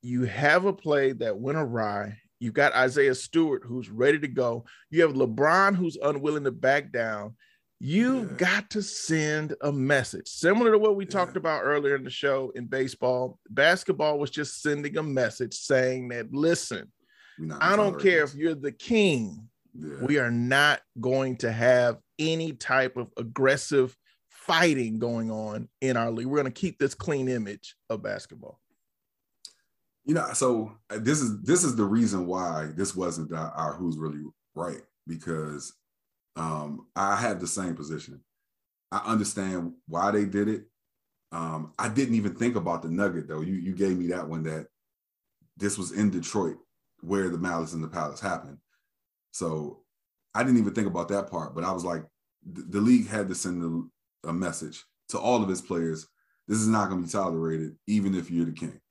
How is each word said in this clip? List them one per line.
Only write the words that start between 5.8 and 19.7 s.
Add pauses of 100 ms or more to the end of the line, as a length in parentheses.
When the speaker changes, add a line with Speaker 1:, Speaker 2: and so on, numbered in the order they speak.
Speaker 1:
unwilling
to
back
down. (480)
You've
Speaker 2:
Yeah.
Speaker 1:
got
to
send
a
message,
similar
to
what
we
Speaker 2:
Yeah.
Speaker 1:
talked
about
earlier
in
the
show
in
baseball. (100)
Basketball
was
just
sending
a
message
saying
that,
"Listen, (480)
Speaker 2:
We're
not
Speaker 1:
I
Speaker 2:
gonna
Speaker 1:
don't
Speaker 2:
tolerate
Speaker 1:
care
Speaker 2:
this.
Speaker 1:
if
you're
the
king. (240)